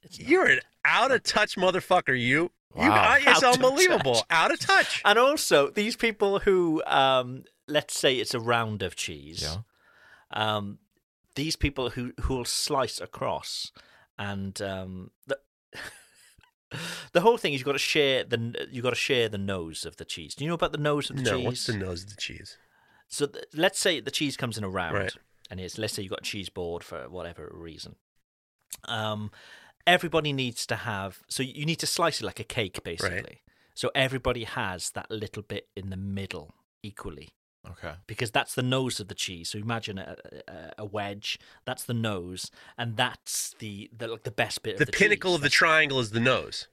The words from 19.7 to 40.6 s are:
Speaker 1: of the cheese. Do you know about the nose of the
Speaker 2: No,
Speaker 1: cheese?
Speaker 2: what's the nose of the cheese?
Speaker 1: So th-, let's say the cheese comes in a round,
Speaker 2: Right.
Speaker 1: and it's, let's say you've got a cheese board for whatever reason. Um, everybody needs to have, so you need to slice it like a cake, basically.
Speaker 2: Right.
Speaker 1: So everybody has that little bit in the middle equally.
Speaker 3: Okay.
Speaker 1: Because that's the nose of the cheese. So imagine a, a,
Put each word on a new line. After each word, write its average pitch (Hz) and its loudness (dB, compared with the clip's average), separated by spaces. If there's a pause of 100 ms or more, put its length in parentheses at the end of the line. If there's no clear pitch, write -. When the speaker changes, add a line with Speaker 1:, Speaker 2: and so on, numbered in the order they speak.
Speaker 1:
of - -12
the - -12
cheese. - -12
Do 135 -8
you 156 -4
know 170 0
about 165 -2
the 156 -6
nose 147 0
of - -10
the 131 -2
Speaker 2:
No, 104 2
Speaker 1:
cheese? 90 -2
Speaker 2:
what's 123 -4
the 110 0
nose 92 -6
of 101 -16
the 101 -18
cheese? - -12 (500)
Speaker 1:
So - -4
th-, - -12
let's 170 2
say 170 2
the 117 -6
cheese 139 -2
comes 113 -4
in 104 -4
a 95 -4
round, 92 -2
Speaker 2:
Right. 95 -2 (360)
Speaker 1:
and 92 -10
it's, 90 -10
let's 110 -4
say 107 -6
you've 95 -10
got - -8
a - -20
cheese 98 -8
board 87 -6
for 67 -12
whatever 85 -12
reason. 82 -14 (920)
Um, 107 -4 (540)
everybody 165 2
needs 127 -4
to 117 -2
have, 98 -6 (100)
so - -4
you 147 -8
need 160 -2
to 156 -4
slice 165 0
it 110 -6
like - -8
a - -8
cake, - -6
basically. 87 -4
Speaker 2:
Right. - -12 (340)
Speaker 1:
So - -4
everybody 127 0
has 98 -6
that - -10
little 107 -8
bit - -10
in 95 -8
the 95 -6
middle 98 -8 (300)
equally. 80 -14 (400)
Speaker 3:
Okay. 85 -12 (140)
Speaker 1:
Because 113 -6
that's - 0
the 131 0
nose 127 0
of 92 -10
the 98 -10
cheese. 85 -8
So - -8
imagine 110 -6
a, - -12 (320)
a, 82 -16